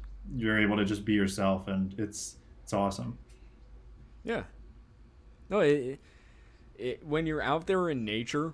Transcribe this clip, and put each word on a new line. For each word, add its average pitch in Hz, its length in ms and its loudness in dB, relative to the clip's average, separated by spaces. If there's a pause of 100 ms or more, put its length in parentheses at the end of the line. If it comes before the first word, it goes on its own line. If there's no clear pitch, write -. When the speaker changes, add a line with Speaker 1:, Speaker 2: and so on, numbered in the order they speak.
(360)
Speaker 1:
you're 107 240 2
able 104 160 4
to 104 80 4
just 101 220 -2
be 107 80 4
yourself, 98 520 2
and 95 320 -2
it's, - 380 -8 (260)
it's - 120 -8
awesome. 101 420 0 (1040)
Speaker 2:
Yeah. 220 220 -4 (1040)
No, 202 100 2
it, 143 380 4 (760)
it, 123 300 -6
when 156 200 0
you're 151 160 -2
out 151 240 0
there 185 240 2
in 123 140 -2
nature 117 500 -2